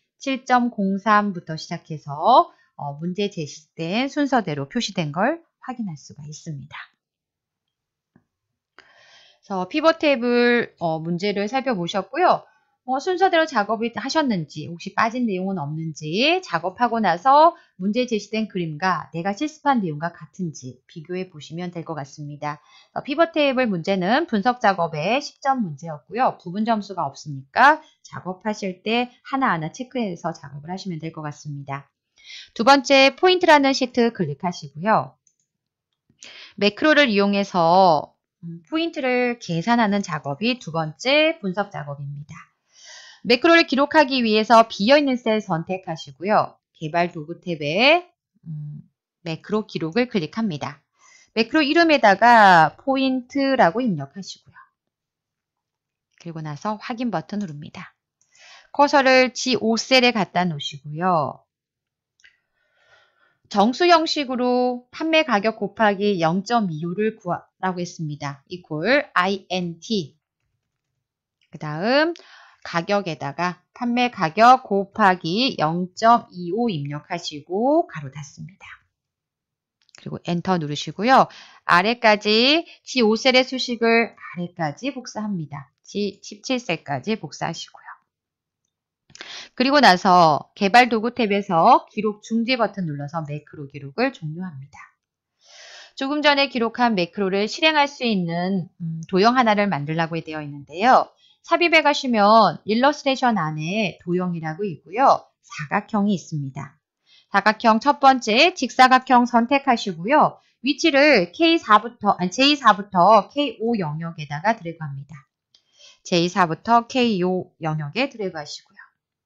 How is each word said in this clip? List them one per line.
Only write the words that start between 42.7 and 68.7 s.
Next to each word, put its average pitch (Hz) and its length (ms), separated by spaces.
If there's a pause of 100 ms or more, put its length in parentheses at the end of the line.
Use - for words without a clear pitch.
매크로를 330 440
기록하기 269 560
위해서 226 460
비어있는 262 480
셀 220 240
선택하시고요. 175 1160 (180)
개발 170 360
도구 170 300
탭에, 185 640 (380)
음, 147 360 (420)
매크로 190 440
기록을 165 400
클릭합니다. 156 760 (540)
매크로 233 280
이름에다가 233 1120
포인트라고 262 1040
입력하시고요. 185 760 (1700)
그리고 160 200
나서 156 400
확인 240 300
버튼 190 300
누릅니다. 160 540 (760)
커서를 262 640
지오 226 420
셀에 247 360
갖다 180 320
놓으시고요. 151 960 (2000)
정수 240 380
형식으로 247 1080
판매 320 320
가격 220 320
곱하기 208 640
영점이오를 185 960
구하라고 180 640
했습니다. 147 680
이퀄 180 560 (120)